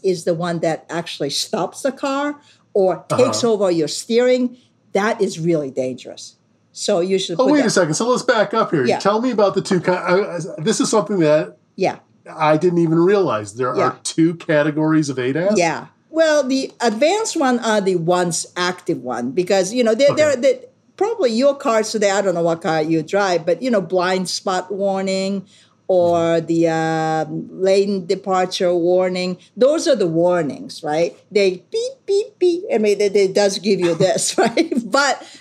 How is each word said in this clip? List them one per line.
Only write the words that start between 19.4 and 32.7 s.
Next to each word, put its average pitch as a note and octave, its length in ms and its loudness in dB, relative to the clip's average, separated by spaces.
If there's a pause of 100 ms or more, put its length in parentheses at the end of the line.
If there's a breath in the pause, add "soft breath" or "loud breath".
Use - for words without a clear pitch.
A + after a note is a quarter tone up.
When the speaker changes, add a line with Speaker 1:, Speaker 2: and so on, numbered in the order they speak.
Speaker 1:
you B3 100 0
know, A3 120 2
they're, F#3+ 160 2
Speaker 2:
Okay. - 40 0
Speaker 1:
they're, D4 200 2
they, B3+ 300 0 (300)
probably G4+ 360 -2
your C4+ 240 2
cars A3 360 -2
today, G#3 200 0
I G3 100 0
don't F#3+ 140 0
know E3+ 80 -2
what E3 180 0
car D#3+ 220 0
you D#3+ 180 0
drive, F3+ 440 -2
but, E3+ 160 0
you B3+ 100 -2
know, G#3 100 2
blind F3+ 480 -2
spot - 420 -4
warning F#3+ 760 -4 (420 soft breath)
or F3 300 4
Speaker 2:
Mm-hmm. E3 280 2
Speaker 1:
the, E3 220 2
um, D#3+ 920 -2
lane G3 440 2
departure F#3 720 -2
warning. F3+ 600 0 (200 soft breath)
Those C#4 300 2
are C#4+ 80 4
the G3 120 0
warnings, E3 760 -2
right? D3+ 340 -2 (140)
They F#3+ 400 0
beep, B4 340 -8
beep, G4+ 320 -2
beep. F4+ 340 2